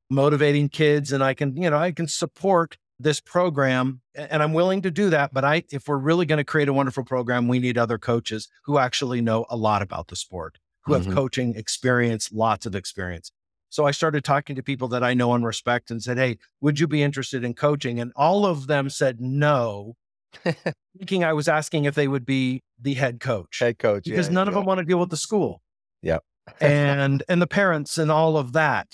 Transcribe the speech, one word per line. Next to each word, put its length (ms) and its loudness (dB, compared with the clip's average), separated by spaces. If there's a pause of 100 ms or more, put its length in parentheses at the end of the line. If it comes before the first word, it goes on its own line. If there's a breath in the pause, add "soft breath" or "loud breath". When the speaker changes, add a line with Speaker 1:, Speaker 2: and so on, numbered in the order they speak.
Speaker 1:
motivating 600 4
kids, 420 2
and 120 0
I 100 2
can, 220 -4
you 140 0
know, 80 4
I 140 0
can 160 -4
support 680 0 (220)
this 220 0
program, 800 0 (140)
a-, 180 -10
and 100 2
I'm 100 0
willing 300 2
to 80 -2
do 200 2
that. 220 2
But 120 0
I, 260 2
if 160 -10
we're 100 0
really 280 2
gonna 200 2
create 240 2
a 40 2
wonderful 320 0
program, 420 0
we 120 2
need 180 -2
other 200 2
coaches 520 -4 (160 soft breath)
who 120 0
actually 440 0
know 280 2
a 80 -6
lot 240 2
about 280 -8
the 60 -12
sport, 440 -12 (260)
who 80 0
have 100 2
Speaker 2:
Mm-hmm. 100 -4
Speaker 1:
coaching 420 -2
experience, 760 -2
lots 340 0
of 100 -6
experience." 560 -10 (400)
So 140 0
I 60 2
started 320 0
talking 320 -2
to 80 -8
people 260 -4
that 140 -2
I 100 2
know 220 4
and 100 0
respect 460 -4
and 100 -8
said, 160 -4
"Hey, 200 0 (240 soft breath)
would 180 2
you 80 2
be 160 0
interested 400 -4
in 100 -4
coaching?" 460 0
And 160 -6
all 300 2
of 220 -2
them 220 0
said 320 -2
no, 720 0 (380)
Speaker 2:
<laughs> 640 -6
Speaker 1:
thinking 260 -2
I 100 2
was 140 -2
asking 380 0
if 100 0
they 120 2
would 180 -4
be 360 -2 (200)
the 120 -2
head 260 -2
coach. 400 -4
Speaker 2:
Head 200 0
coach, 260 0
Speaker 1:
Because 220 -2
Speaker 2:
yeah, 60 -2
Speaker 1:
none 140 2
of 60 -2
Speaker 2:
yeah. 60 0
Speaker 1:
them 60 -2
wanna 200 0
deal 140 2
with 100 -2
the 80 -6
school. 440 -2 (400)
Speaker 2:
Yep. 220 -2 (240)
<laughs> 140 -18
Speaker 1:
And, 680 2
and 120 2
the 60 2
parents 520 0
and 120 2
all 240 4
of 180 -2
that, 400 0